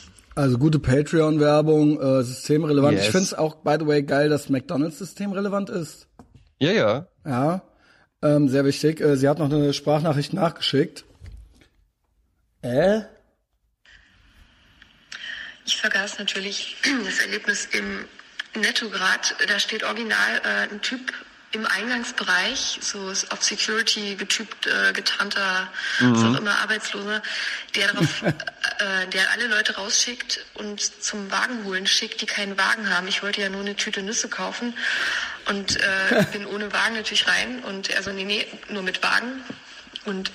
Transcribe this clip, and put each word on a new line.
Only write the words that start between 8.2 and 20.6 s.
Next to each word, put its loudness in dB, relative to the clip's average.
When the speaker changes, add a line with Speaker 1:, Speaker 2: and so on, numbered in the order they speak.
Speaker 1:
Ähm, 6
sehr 4
wichtig. 2
Äh, 6
sie 4
hat 2
noch 2
eine 4
Sprachnachricht 2
nachgeschickt. 0
Äh? 2
Speaker 3:
Ich 0
vergaß -2
natürlich -6
<clears throat> 0
das -2
Erlebnis -2
im -4
Nettograd. 0
Da 0
steht -2
original, 0
äh, -2